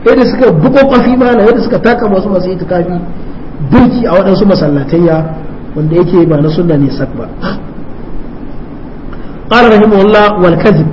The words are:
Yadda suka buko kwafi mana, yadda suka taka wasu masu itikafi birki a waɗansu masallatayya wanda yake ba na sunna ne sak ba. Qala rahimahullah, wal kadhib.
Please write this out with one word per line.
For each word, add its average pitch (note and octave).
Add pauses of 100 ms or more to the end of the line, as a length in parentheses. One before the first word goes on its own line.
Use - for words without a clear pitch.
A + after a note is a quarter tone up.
Yadda B3+
suka A#3+
buko C4+
kwafi B3
mana, A#3+
yadda A#3
suka G#3
taka A3+
wasu F#3+
masu F#3
itikafi F3 (760)
birki A#3+
a E3
waɗansu F#3+
masallatayya D#3+ (520)
wanda D#3
yake F3
ba D#3
na D#3
sunna E3
ne C#3
sak C#3
ba. - (2250)
Qala A#3+
rahimahullah, G#3
wal E3+
kadhib. F3